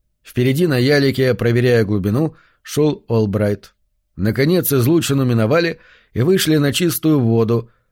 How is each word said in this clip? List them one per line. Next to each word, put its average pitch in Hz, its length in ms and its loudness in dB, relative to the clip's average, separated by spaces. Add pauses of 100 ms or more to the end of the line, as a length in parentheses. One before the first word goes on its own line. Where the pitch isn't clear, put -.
(240)
Впереди 135 420 -2
на 139 120 0
ялике, 131 560 2
проверяя 120 500 2
глубину, 107 500 -2 (280)
шел 147 460 -2
Олбрайт. 104 680 -2 (420)
Наконец 135 560 0
излучину 139 540 0
миновали 127 520 0 (360)
и 110 80 -2
вышли 156 340 2
на 143 160 0
чистую 160 480 0
воду, 113 480 0 (240)